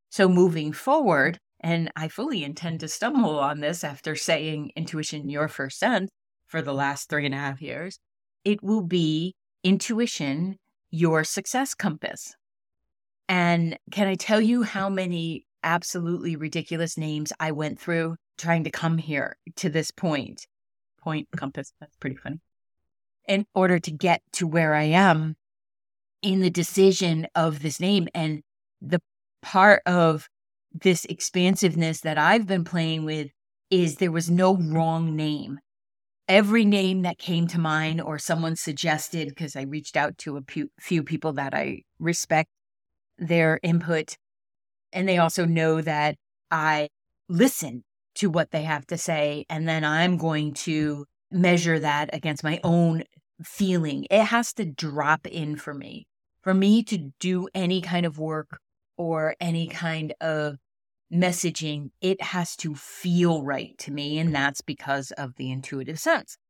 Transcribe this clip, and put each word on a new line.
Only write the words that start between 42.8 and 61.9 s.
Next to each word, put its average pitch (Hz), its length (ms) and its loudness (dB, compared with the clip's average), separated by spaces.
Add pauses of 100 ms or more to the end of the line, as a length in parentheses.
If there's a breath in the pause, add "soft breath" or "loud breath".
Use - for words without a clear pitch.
their 160 460 2
input, 165 540 0 (720)
and 185 160 -2
they 185 100 4
also 170 280 2
know 160 360 4
that 151 360 0 (340)
I 151 380 2 (400)
listen 165 540 2 (320)
to 202 140 0
what 160 220 0
they 156 120 -4
have 151 240 -4
to 170 100 -6
say, 147 520 -2
and 160 180 -4
then 160 160 0
I'm 165 340 2
going 151 360 -2
to 151 520 -2 (260)
measure 170 480 4
that 147 340 0
against 151 300 -4
my 160 200 -2
own 170 400 4 (400)
feeling. 165 640 -2
It 214 160 6
has 233 280 0
to 208 120 -4
drop 151 640 -2
in 151 280 -6
for 147 180 -12
me. - 340 -16 (340)
For 190 120 2
me 202 300 6
to 156 360 -6
do 185 340 -2
any 185 280 0
kind 175 240 -2
of 151 120 -4
work 156 420 -8 (360)
or 160 440 -2
any 170 280 -2
kind 160 540 -6
of 151 340 -2 (580)
messaging, 160 760 -2 (120)